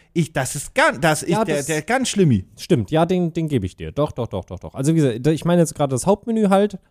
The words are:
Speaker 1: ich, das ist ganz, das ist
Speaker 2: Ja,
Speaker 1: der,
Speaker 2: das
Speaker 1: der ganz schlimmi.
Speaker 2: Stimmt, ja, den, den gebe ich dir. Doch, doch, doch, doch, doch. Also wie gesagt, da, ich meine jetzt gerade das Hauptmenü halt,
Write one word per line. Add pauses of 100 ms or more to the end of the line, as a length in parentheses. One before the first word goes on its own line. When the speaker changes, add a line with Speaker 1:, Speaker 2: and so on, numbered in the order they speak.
(120)
Speaker 1:
ich,
das
ist
ganz,
das
ist
Speaker 2:
Ja,
Speaker 1:
der,
Speaker 2:
das
Speaker 1:
der
ganz
schlimmi. (140)
Speaker 2:
Stimmt,
ja,
den,
den
gebe
ich
dir.
Doch,
doch,
doch,
doch,
doch.
Also
wie
gesagt,
da,
ich
meine
jetzt
gerade
das
Hauptmenü
halt, (120)